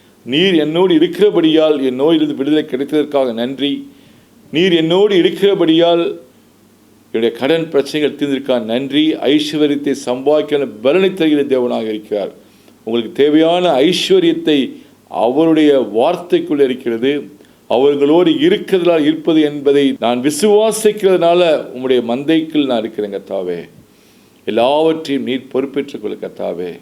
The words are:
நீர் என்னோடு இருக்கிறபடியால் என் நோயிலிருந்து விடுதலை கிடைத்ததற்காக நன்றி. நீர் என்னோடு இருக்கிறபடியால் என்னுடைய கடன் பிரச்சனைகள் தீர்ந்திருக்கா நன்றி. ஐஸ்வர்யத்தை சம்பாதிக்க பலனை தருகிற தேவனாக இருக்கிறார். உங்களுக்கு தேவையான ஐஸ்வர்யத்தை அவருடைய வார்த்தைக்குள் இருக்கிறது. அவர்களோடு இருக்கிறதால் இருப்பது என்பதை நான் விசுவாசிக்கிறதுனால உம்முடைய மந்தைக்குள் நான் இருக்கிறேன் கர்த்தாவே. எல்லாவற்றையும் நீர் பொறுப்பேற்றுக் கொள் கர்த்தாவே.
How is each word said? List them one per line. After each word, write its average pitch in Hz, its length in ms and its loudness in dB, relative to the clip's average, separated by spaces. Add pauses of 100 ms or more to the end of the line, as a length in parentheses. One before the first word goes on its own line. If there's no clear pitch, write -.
(240)
நீர் 165 300 0
என்னோடு 165 400 2
இருக்கிறபடியால் 160 880 2
என் 127 120 -2
நோயிலிருந்து 151 400 0
விடுதலை 147 300 0
கிடைத்ததற்காக 139 680 -2
நன்றி. 135 540 -6 (640)
நீர் 170 200 2
என்னோடு 180 440 2
இருக்கிறபடியால் 170 1000 2 (960)
என்னுடைய 113 260 0
கடன் 160 320 -2
பிரச்சனைகள் 143 460 -2
தீர்ந்திருக்கா 131 460 -2
நன்றி. 135 520 -2
ஐஸ்வர்யத்தை 147 760 0
சம்பாதிக்க 139 760 -2 (160)
பலனை 175 260 2
தருகிற 156 380 0
தேவனாக 123 360 -2
இருக்கிறார். 107 480 -6 (540)
உங்களுக்கு 113 280 -4
தேவையான 160 680 2
ஐஸ்வர்யத்தை 165 920 0 (360)
அவருடைய 147 720 2
வார்த்தைக்குள் 156 800 -2
இருக்கிறது. 127 760 -2 (320)
அவர்களோடு 143 640 2
இருக்கிறதால் 170 680 0
இருப்பது 156 400 0
என்பதை 143 580 0
நான் 120 240 -2
விசுவாசிக்கிறதுனால 185 1500 2
உம்முடைய 127 280 0
மந்தைக்குள் 147 640 -2
நான் 123 120 -2
இருக்கிறேன் 107 360 -6
கர்த்தாவே. 90 540 -8 (760)
எல்லாவற்றையும் 139 800 0
நீர் 123 240 -6
பொறுப்பேற்றுக் 135 540 -6
கொள் 104 140 -8
கர்த்தாவே. 90 640 -8